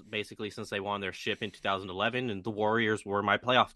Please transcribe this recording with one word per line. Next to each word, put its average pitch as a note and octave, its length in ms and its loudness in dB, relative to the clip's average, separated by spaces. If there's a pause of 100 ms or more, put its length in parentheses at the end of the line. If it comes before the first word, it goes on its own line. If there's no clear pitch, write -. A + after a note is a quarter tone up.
basically G#2+ 420 -4
since G#2 200 -10
they G#2 80 -2
won G2+ 220 -2
their F#2 120 -4
ship - 300 -4
in G#2 80 -4
two - 100 -18
thousand G2 300 -2
eleven, A#2 400 -2
and F#2+ 140 -6
the A2+ 80 -4
Warriors G#2+ 520 2
were G2+ 160 0
my G2+ 180 4
playoff A#2+ 380 4